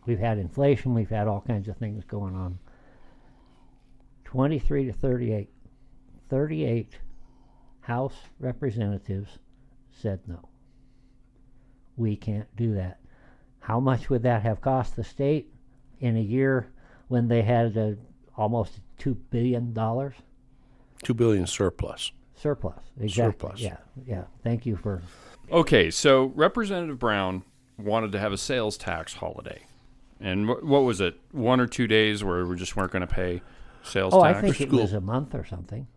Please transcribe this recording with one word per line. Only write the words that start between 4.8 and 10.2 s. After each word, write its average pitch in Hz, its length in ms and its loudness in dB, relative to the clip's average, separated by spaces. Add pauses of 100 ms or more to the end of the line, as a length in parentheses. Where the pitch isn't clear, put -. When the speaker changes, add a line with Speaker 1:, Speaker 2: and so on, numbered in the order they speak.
Speaker 1:
to 120 80 -4
thirty-eight. 120 560 0 (800)
Thirty-eight 135 680 -2 (840)
House 127 340 -4 (240)
representatives 101 1000 -4 (540)
said 98 360 -6